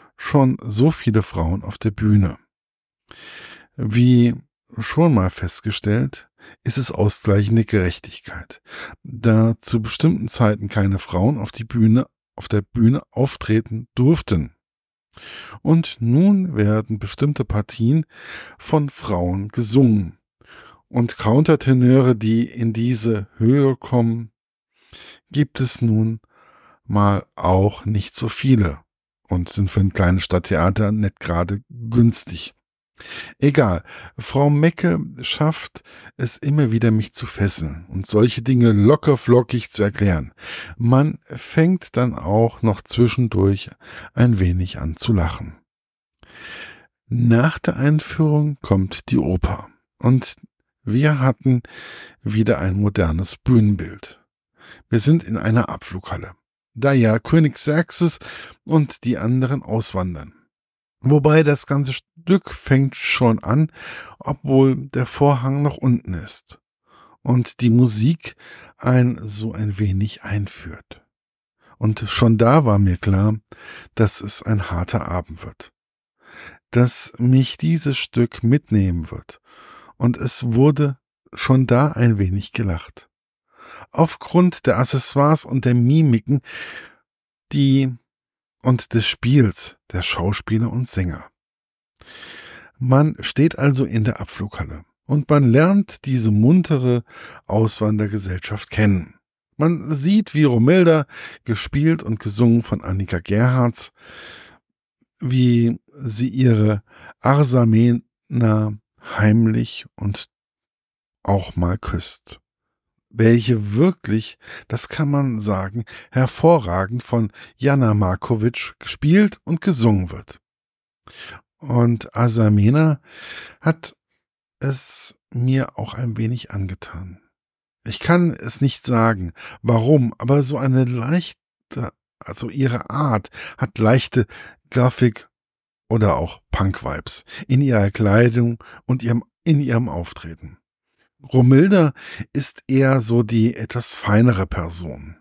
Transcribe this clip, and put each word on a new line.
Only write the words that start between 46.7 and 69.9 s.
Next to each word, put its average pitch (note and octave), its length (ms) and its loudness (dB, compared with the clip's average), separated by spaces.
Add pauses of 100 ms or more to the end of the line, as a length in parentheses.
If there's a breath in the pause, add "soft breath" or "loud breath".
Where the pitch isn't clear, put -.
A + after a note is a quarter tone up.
Nach A#2+ 520 2
der - 180 -4
Einführung D3+ 840 0
kommt - 480 -2
die - 100 0
Oper F2 500 -4 (300)
und B2 360 0 (480)
wir C#3 360 0
hatten C3 420 2 (640 loud breath)
wieder A2 340 0
ein F2+ 160 -2
modernes F#2+ 640 -2
Bühnenbild. - 800 0 (680 loud breath)
Wir A#2 80 2
sind D3+ 260 2
in A2 140 -6
einer A2+ 320 0
Abflughalle, - 640 -12 (420)
da C3+ 180 0
ja A2+ 280 4
König D#3 340 2
Xerxes E3 640 -2 (460 loud breath)
und D#3 400 0
die A#2+ 160 -2
anderen B2+ 420 0
auswandern. F#2 720 -6 (640)
Wobei D3+ 440 4
das D3 240 0
ganze C#3 260 -2
Stück - 560 -2
fängt C3+ 460 0
schon - 480 0
an, D3+ 280 0 (460 loud breath)
obwohl C3+ 720 0
der B2+ 180 -4
Vorhang C#3 560 0
noch C#3+ 160 -2
unten A#2+ 380 0
ist - 440 -14 (640 soft breath)
und B2 400 -2
die A#2+ 80 2
Musik A#2+ 640 2 (420 loud breath)
ein B2 460 0
so G#2+ 300 -8
ein G#2 240 -6
wenig G#2 460 -2